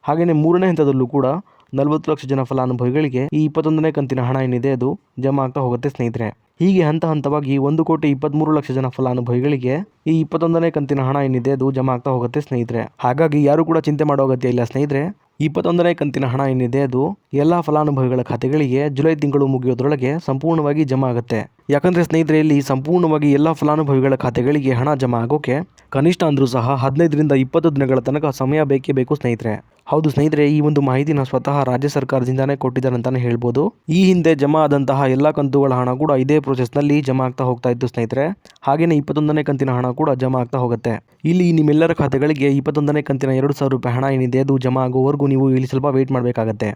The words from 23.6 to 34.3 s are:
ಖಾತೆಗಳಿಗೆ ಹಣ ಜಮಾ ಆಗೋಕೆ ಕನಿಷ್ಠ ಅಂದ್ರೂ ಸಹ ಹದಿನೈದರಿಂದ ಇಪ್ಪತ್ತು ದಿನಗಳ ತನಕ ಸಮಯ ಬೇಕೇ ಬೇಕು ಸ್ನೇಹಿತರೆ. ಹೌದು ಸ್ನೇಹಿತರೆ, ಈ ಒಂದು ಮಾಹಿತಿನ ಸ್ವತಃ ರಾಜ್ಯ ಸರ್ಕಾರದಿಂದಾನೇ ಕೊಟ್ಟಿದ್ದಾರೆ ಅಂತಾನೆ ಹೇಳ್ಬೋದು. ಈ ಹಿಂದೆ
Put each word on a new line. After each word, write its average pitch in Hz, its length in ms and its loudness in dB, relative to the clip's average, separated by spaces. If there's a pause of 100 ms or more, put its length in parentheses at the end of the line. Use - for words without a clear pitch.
ಖಾತೆಗಳಿಗೆ 131 560 0
ಹಣ 139 100 0 (140)
ಜಮಾ 120 220 0
ಆಗೋಕೆ 135 300 -2 (400)
ಕನಿಷ್ಠ 165 340 2
ಅಂದ್ರೂ 135 160 2 (100)
ಸಹ 123 180 0 (100)
ಹದಿನೈದರಿಂದ 147 500 2 (120)
ಇಪ್ಪತ್ತು 165 300 0
ದಿನಗಳ 131 320 2
ತನಕ 147 200 -2 (140)
ಸಮಯ 143 200 0 (100)
ಬೇಕೇ 135 280 0
ಬೇಕು 127 200 0
ಸ್ನೇಹಿತರೆ. 117 340 -2 (380)
ಹೌದು 156 220 2
ಸ್ನೇಹಿತರೆ, 147 320 2 (100)
ಈ 151 120 2
ಒಂದು 147 200 2
ಮಾಹಿತಿನ 143 420 0
ಸ್ವತಃ 143 280 -2 (120)
ರಾಜ್ಯ 131 260 0
ಸರ್ಕಾರದಿಂದಾನೇ 135 680 -2
ಕೊಟ್ಟಿದ್ದಾರೆ 127 340 -2
ಅಂತಾನೆ 127 280 -2
ಹೇಳ್ಬೋದು. 120 380 0 (340)
ಈ - 20 4 (100)
ಹಿಂದೆ 170 220 4 (120)